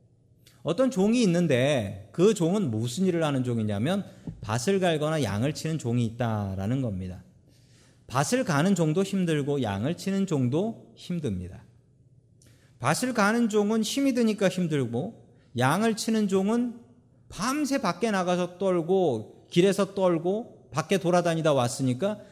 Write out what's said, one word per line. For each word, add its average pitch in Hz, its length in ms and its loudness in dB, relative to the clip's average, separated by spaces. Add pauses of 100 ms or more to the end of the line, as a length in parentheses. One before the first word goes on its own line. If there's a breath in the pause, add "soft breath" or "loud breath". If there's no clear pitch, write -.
(640 soft breath)
어떤 247 260 2
종이 220 340 2
있는데 139 880 2
그 208 200 6
종은 175 380 0
무슨 120 340 -2
일을 170 180 0
하는 139 200 0
종이냐면 117 600 -2 (360 loud breath)
밭을 185 380 0
갈거나 156 440 0
양을 110 300 0
치는 160 260 -4
종이 120 260 0
있다라는 110 760 -2
겁니다. 92 420 -6 (840 soft breath)
밭을 247 380 0
가는 165 280 2
종도 170 300 2
힘들고 151 600 0
양을 110 340 -2
치는 196 300 -2
종도 151 680 -2
힘듭니다. 98 680 -6 (1160 soft breath)
밭을 165 340 -2
가는 226 360 2
종은 214 340 2
힘이 269 300 0
드니까 220 340 2
힘들고 151 800 -2 (320 soft breath)
양을 190 400 2
치는 220 320 0
종은 220 500 0 (480)
밤새 269 540 -2
밖에 202 300 -2
나가서 180 460 0
떨고 175 920 0
길에서 185 420 2
떨고 185 800 -2
밖에 175 280 0
돌아다니다 165 520 2
왔으니까 131 720 0 (100)